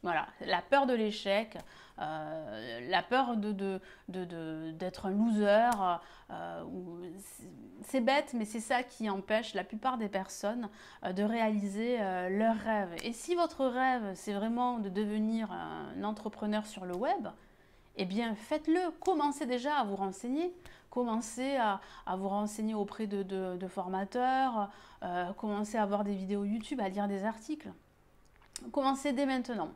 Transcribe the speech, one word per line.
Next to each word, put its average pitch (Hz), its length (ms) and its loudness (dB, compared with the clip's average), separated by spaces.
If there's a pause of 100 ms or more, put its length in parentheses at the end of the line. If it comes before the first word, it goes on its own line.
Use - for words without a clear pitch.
Voilà, 165 240 0 (140)
la 180 200 0
peur 277 240 6
de 254 80 4
l'échec, 214 640 2 (400)
euh, 147 920 -6
la 180 100 4
peur 247 360 2
de, 208 160 0
de, 196 260 -2 (300)
de, 185 160 -4
de, 160 480 -6
d'être 185 340 -4
un 185 40 0
loser. 214 600 6 (580)
Euh, 170 340 -8
ou, 175 360 -10 (180)
c'est, - 320 -16 (320)
c'est 262 200 2
bête, 269 340 4
mais 220 100 0
c'est 220 140 -6
ça 247 240 2
qui 226 260 -4
empêche 214 460 0
la 185 80 0
plupart 247 340 -2
des 214 120 -2
personnes, 202 600 -2 (360)
euh, 185 60 -2
de 190 120 2
réaliser, 214 760 2
euh, 185 300 0
leurs 220 280 4
rêves. 208 360 0 (100)
Et 233 100 -4
si - 200 -4
votre 330 320 2
rêve, 254 480 2
c'est 202 200 -6
vraiment 233 440 0
de 202 120 -2
devenir 214 600 0
un 160 520 -6
entrepreneur 214 640 -2
sur 190 180 -10
le 175 100 -4
web, 262 340 0 (680)
eh 190 100 -2
bien, 214 300 0
faites-le. 311 640 2
Commencez 294 460 2
déjà 247 320 0
à 254 60 4
vous 202 120 0
renseigner. 247 580 -2 (360)
Commencez 247 680 0
à, 214 260 2 (240)
à 185 100 -2
vous 190 140 -2
renseigner 214 460 0
auprès 208 320 -2
de, 196 160 -2
de, 190 340 -2
de 185 100 -4
formateurs. 208 1000 0 (340)
Euh, 180 300 -2
commencez 208 440 -2
à 214 80 4
voir 202 180 2
des 202 100 0
vidéos 196 320 -2
YouTube, 226 340 -2
à 196 100 2
lire 202 180 0
des 196 160 0
articles. 220 480 -4 (1000)
Commencez 269 420 2
dès 277 120 4
maintenant. 247 500 0